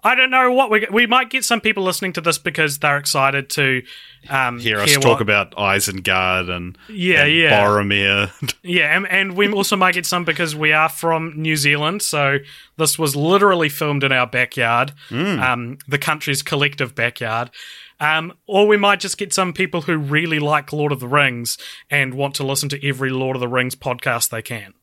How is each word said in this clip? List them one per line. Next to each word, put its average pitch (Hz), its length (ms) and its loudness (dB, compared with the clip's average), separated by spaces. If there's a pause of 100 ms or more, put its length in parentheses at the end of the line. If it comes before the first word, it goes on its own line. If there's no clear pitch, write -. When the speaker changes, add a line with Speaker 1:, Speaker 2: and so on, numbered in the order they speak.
Speaker 1:
I 247 120 4
don't 254 140 4
know 254 200 4
what 254 200 4
we, 214 200 2
we 233 160 4
might 247 240 2
get 262 140 -4
some 233 160 0
people 214 240 -2
listening 185 300 -2
to 175 60 -4
this 160 160 0
because 151 420 -2
they're 143 180 0
excited 139 540 0
to, 131 320 0 (460)
um, 127 300 -2
Speaker 2:
Hear 113 220 0
us 104 100 2
Speaker 1:
hear 143 80 4
Speaker 2:
talk 120 220 4
Speaker 1:
what - 20 0
Speaker 2:
about 101 300 2
Isengard 92 1000 0
and, 90 260 -8 (120)
Speaker 1:
Yeah, 180 360 2
Speaker 2:
and 147 80 4
Speaker 1:
yeah. 165 180 4 (140)
Speaker 2:
Boromir. 104 960 2
<laughs> - 60 -20
Speaker 1:
Yeah, 170 320 2
and, 196 100 -2
and 185 300 0
we 202 160 2
also 202 240 0
might 185 180 2
get 180 120 -4
some 175 180 -2
because 160 320 -2
we 151 160 0
are 156 160 4
from 160 520 -2
New 156 160 0
Zealand, 147 460 0
so 143 360 0 (380)
this 156 220 0
was 151 160 0
literally 175 540 2
filmed 143 340 -2
in 139 100 2
our 127 140 2
backyard, 123 680 0 (160)
Speaker 2:
Mm. 170 320 -2
Speaker 1:
um, 123 460 -2
the 143 120 -4
country's 147 440 -4
collective 143 540 -2
backyard. 117 540 -4 (500)
Um, 160 320 -2 (160)
or 208 180 4
we 208 100 6
might 202 220 4
just 185 200 -6
get 202 140 -6
some 185 200 0
people 175 300 -4
who 165 140 -2
really 156 440 -2
like 147 320 -2
Lord 147 180 -2
of 139 80 -2
the 123 80 -10
Rings 127 500 0 (320)
and 135 260 -2
want 139 220 -4
to 143 80 -4
listen 139 260 -2
to 143 180 -4
every 131 220 -2
Lord 131 260 -2
of 127 40 -4
the 123 60 -2
Rings 127 300 -2
podcast 120 540 -4
they 113 120 -8
can. 101 400 -12